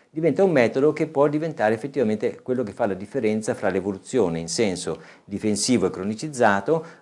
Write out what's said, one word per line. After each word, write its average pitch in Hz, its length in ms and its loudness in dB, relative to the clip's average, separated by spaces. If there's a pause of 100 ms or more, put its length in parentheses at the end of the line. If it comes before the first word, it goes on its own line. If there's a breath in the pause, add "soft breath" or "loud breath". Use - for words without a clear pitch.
diventa 160 340 2
un 190 80 6
metodo 135 400 4
che 156 140 -2
può 143 220 2
diventare 147 480 0
effettivamente 113 640 -2
quello 127 220 -2
che 101 80 -8
fa 113 160 -2
la 98 80 -2
differenza 110 580 -2
fra 104 160 -2
l'evoluzione 95 720 0
in 85 80 -8
senso 85 520 -2 (240 loud breath)
difensivo 101 640 0
e 85 60 0
cronicizzato 110 920 0 (160 loud breath)